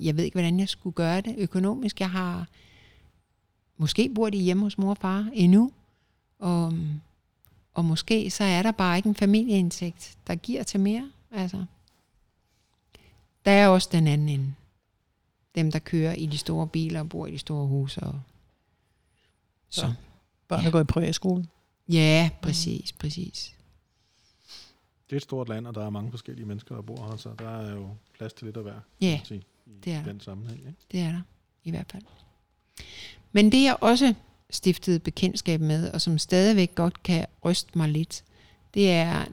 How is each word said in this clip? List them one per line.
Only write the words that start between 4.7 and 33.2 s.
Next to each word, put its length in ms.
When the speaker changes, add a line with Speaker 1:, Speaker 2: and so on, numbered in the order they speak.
Speaker 1:
mor 120
og 80
far 360
endnu, 380
og, 340
og 120
måske 440
så 140
er 200
der 80
bare 260
ikke 120
en 60
familieindtægt, 1040
der 80
giver 280
til 160
mere." 320
Altså, 340
der 60
er 160
også 240
den 160
anden 220
ende. 240
Dem, 160
der 80
kører 340
i 120
de 120
store 300
biler 320
og 100
bor 180
i 40
de 60
store 300
huse. 360
Og 160
Speaker 2:
Så 120
Speaker 1:
så. 120
Speaker 2:
børnene 200
Speaker 1:
Ja. 40
Speaker 2:
går 80
i 40
privatskole? 640
Speaker 1:
Ja, 400
Speaker 2:
Mm. 120
Speaker 1:
præcis, 500
præcis. 640
Speaker 3:
Det 60
er 20
et 60
stort 260
land, 180
og 80
der 100
er 40
mange 220
forskellige 340
mennesker, 300
der 60
bor 280
her, 80
så 120
der 100
er 260
jo 140
plads 160
til 120
lidt 120
af 60
hver, 160
Speaker 1:
Ja, 60
Speaker 3:
kan 120
man 60
sige, 180
i 40
Speaker 1:
det 100
er 100
der. 80
Speaker 3:
den 80
sammenhæng, 400
ikke? 200
Speaker 1:
Det 80
er 120
der, 100
i 80
hvert 200
fald. 120